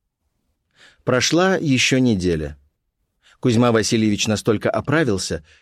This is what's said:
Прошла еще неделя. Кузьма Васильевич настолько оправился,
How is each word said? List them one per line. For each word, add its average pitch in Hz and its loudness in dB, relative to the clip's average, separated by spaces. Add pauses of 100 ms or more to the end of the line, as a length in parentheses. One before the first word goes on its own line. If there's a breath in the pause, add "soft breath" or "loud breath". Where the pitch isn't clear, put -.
(1040 soft breath)
Прошла 165 2
еще 131 0
неделя. 87 0 (840 soft breath)
Кузьма 120 2
Васильевич 110 0
настолько 107 -2
оправился, 107 -4 (180 soft breath)